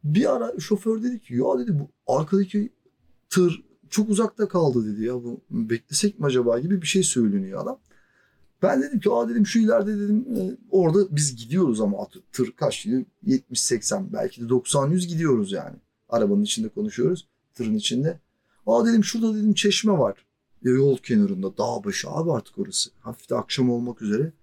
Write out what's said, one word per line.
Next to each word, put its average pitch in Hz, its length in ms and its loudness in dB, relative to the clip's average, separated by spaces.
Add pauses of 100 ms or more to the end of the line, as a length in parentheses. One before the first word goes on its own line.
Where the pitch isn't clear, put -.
Bir 190 320 2
ara 240 240 -4
şoför 214 440 -2
dedi 247 160 -4
ki, - 160 -10
"Ya," 247 240 2
dedi, 214 200 0
"bu 143 100 -8 (180)
arkadaki 196 640 0 (600)
tır 175 340 2 (260)
çok 214 200 0
uzakta 208 380 0
kaldı," 127 460 0
dedi 107 100 -4
ya. 120 100 -2
"Bu 120 360 -8
beklesek 117 680 -2
mi 151 60 -2
acaba?" 123 340 2
gibi 180 220 -2
bir 151 60 -8
şey 190 160 2
söyleniyor 98 600 0
adam. 262 160 -8 (800)
Ben 269 200 2
dedim 285 180 -2
ki, 208 120 0
"Aa," 233 180 0
dedim, 233 160 2
"şu 226 140 2
ileride," 208 400 2
dedim, 208 260 0 (100)
"e, 190 220 -4 (140)
orada 185 440 4
biz 143 200 -2
gidiyoruz 117 460 0
ama 101 200 0
at-" - 300 -16
tır 117 200 -2
kaç - 320 -4
gidiyor? 123 220 -2 (180)
Yetmiş, 131 380 0
seksen, 101 520 -2
belki 113 280 -6
de 117 80 -8
doksan, 135 400 0
yüz 180 180 0
gidiyoruz 143 440 0
yani. - 240 -8 (340)
Arabanın 104 340 2
içinde 110 260 -4
konuşuyoruz, 120 580 -2 (260)
tırın 110 220 -2
içinde. 131 440 -2 (480)
"Aa," 226 180 4
dedim, 233 180 4
"şurada," 220 320 -2
dedim, 214 180 2
"çeşme 208 400 2
var." 123 320 0 (380)
Ya 127 80 2
yol 135 260 4
kenarında, 98 600 0
dağ 113 260 -4
başı - 260 -6
abi 165 220 -2
artık - 260 -4
orası. 101 320 -4 (100)
Hafif - 300 -16
de 123 60 -2
akşam 123 340 0
olmak 120 320 -4
üzere. 117 420 -2